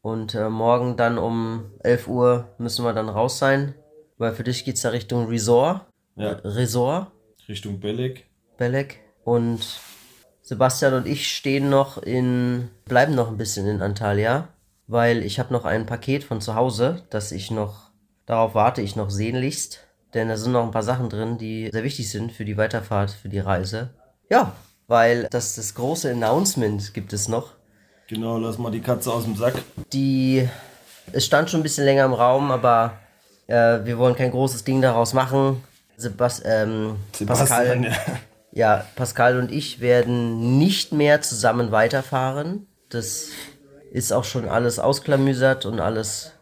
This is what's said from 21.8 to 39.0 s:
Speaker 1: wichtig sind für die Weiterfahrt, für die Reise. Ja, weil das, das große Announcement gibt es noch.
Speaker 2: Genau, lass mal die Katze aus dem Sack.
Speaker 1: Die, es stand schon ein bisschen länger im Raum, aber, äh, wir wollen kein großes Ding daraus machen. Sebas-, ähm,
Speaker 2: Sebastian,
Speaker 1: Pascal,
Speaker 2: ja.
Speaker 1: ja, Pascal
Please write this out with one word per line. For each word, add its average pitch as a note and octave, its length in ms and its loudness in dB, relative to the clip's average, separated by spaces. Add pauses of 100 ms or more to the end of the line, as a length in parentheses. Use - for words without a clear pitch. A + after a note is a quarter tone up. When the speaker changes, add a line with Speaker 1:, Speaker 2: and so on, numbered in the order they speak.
Speaker 1:
wichtig C3 260 -6
sind A2+ 220 -6
für A2+ 120 -10
die G#2 120 -4
Weiterfahrt, G#2 540 0
für - 180 -16
die G2 120 -4
Reise. G2 500 -2 (400)
Ja, - 220 4 (340)
weil A#2 440 4
das, - 260 -4
das A2 180 -10
große C#3+ 360 -2
Announcement A#2 840 0
gibt G2 180 -8
es G2+ 160 -4
noch. A2+ 220 -4 (580)
Speaker 2:
Genau, A2+ 300 -4
lass A2+ 200 -4
mal A#2 120 -4
die A2+ 100 -4
Katze A#2 320 -2
aus A2+ 120 -2
dem A2 120 -4
Sack. A#2+ 180 0 (380)
Speaker 1:
Die, C3 560 2 (640)
es B2 140 -2
stand D#3 240 2
schon E3 100 0
ein D#3 40 0
bisschen D3 200 -2
länger C#3 200 6
im C3 100 2
Raum, B2+ 380 4
aber, A#2 460 2 (500)
äh, A#2 360 6
wir A#2+ 140 -4
wollen B2 180 4
kein B2+ 140 0
großes B2 340 -2
Ding C3+ 160 0
daraus A#2 320 4
machen. C3 500 2 (360)
Sebas-, A#2+ 460 -2
ähm, A2 520 0 (160)
Speaker 2:
Sebastian, B2 680 2
Speaker 1:
Pascal, - 20 2
Speaker 2:
ja. A2+ 340 -4 (600)
Speaker 1:
ja, - 60 -6 (120)
Pascal B2+ 420 2